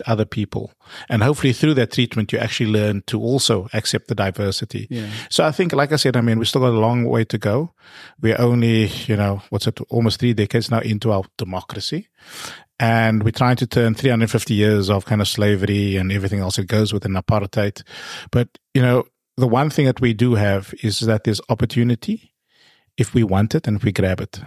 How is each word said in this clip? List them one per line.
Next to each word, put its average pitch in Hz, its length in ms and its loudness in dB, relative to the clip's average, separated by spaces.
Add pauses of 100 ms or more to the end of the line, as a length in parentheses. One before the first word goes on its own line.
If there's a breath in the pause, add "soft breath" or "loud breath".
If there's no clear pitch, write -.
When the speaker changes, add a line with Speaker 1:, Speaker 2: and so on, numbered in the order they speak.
Speaker 1:
other 107 180 0
people. - 460 -6 (380 loud breath)
And 113 120 0
hopefully 139 300 2
through 151 240 2
that 120 160 2
treatment, 113 400 -2
you 117 80 -2
actually 113 320 -2
learn 104 360 0
to 107 120 -4
also 113 540 0
accept - 340 -4
the 117 80 -4
diversity. 101 760 -4
Speaker 2:
Yeah. 110 200 -8 (200 loud breath)
Speaker 1:
So - 160 0
I 156 60 0
think, 175 220 -2
like 143 180 0
I 151 60 2
said, 131 180 0
I 123 60 2
mean, 113 180 2
we've 110 80 -2
still 135 140 0
got 127 120 4
a 113 60 2
long 120 240 2
way 117 220 0
to - 120 -6
go. 113 360 -2 (480 loud breath)
We're 110 180 2
only, 117 480 4 (180)
you 107 120 0
know, 101 320 0
what's - 180 -4
it, 110 120 -2 (100)
almost 117 320 0
three 123 120 2
decades 107 380 0
now 113 80 2
into 110 320 -2
our 98 140 0 (120)
democracy. 95 680 -8 (720 loud breath)
And 113 440 4
we're 113 80 2
trying 123 260 2
to 123 100 -2
turn 117 260 2
three 131 160 0
hundred 113 220 2
fifty 113 220 -2
years 104 360 4
of 101 160 0
kind 107 160 0
of 98 60 0
slavery 101 680 0
and 92 140 -2
everything 101 280 -2
else 92 160 -4
that 98 120 -4
goes 107 260 0
with 101 120 -4
an 98 80 -2
apartheid. 101 680 -2 (480 loud breath)
But, - 260 0 (160)
you 135 80 4
know, 123 220 4 (320)
the 123 120 2
one 127 220 2
thing 147 160 2
that 127 140 0
we 120 140 2
do 120 220 2
have 98 460 0
is 104 200 -2
that 110 240 0
there's 107 240 0
opportunity 120 840 -2 (640 soft breath)
if - 160 -2
we 120 100 4
want 101 300 2
it 156 140 -2
and 107 100 0
if - 60 -6
we 104 80 2
grab 92 300 0
it. - 260 -12